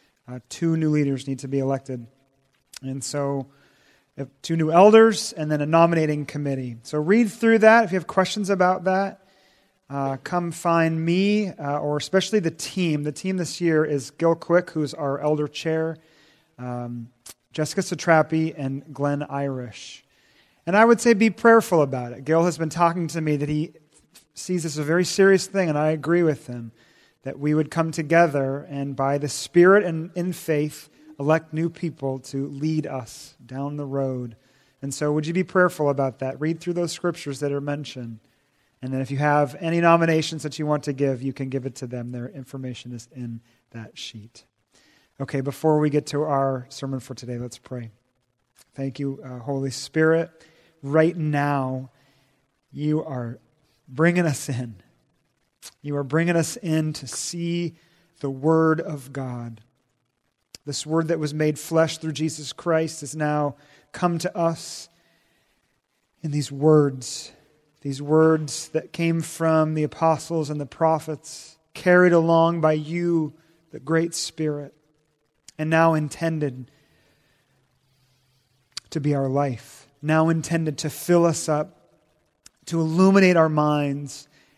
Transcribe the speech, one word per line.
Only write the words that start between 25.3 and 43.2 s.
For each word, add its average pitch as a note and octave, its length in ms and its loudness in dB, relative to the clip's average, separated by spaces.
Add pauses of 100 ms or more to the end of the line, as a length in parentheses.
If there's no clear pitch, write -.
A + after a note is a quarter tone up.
thing, F#3 220 -2
and D3+ 80 0
I D#3 140 2
agree D#3+ 320 0
with D#3 240 0
him, A#2 260 -12 (520)
that C3+ 140 -10
we D3 140 0
would D3+ 180 0
come D#3+ 200 -2
together C#3+ 800 0
and C#3 260 -6
by C#3 220 0
the C#3+ 100 -4
Spirit F#3+ 560 6
and E3 300 -4
in F3+ 180 -4
faith D3+ 560 -4 (300)
elect D#3 340 0
new D#3+ 160 -2
people C#3 520 -6
to C3+ 260 -8
lead D3 400 -4
us - 480 -12 (100)
down C#3 320 -8
the C#3+ 80 -6
road. C3 520 -4 (440)
And C#3 140 -8
so D3 180 -2
would D3+ 140 0
you E3+ 80 -4
be F3+ 100 2
prayerful F3 460 2
about C3+ 300 -2
that? C3 200 -8
Read D#3+ 180 -2
through F3 140 -6
those E3+ 200 -4
scriptures C#3+ 480 -6
that C#3+ 120 -2
are C#3+ 80 -4
mentioned. C#3 600 -8 (600)
And C3 140 -6
then C3+ 80 -2
if C3 80 -8
you C3+ 80 -4
have D3 420 2
any E3+ 220 0
nominations E3 640 4
that D3 140 -8
you D3+ 60 -4
want D3 200 -2
to - 100 -4
give, C3+ 260 0
you C3 140 -6
can C3+ 160 -8
give C3 160 -6
it B2 100 -10
to C3 100 -10
them. A#2+ 260 -10
Their B2 180 -10
information B2+ 600 -12
is A#2+ 220 -14
in A#2 280 -10 (300)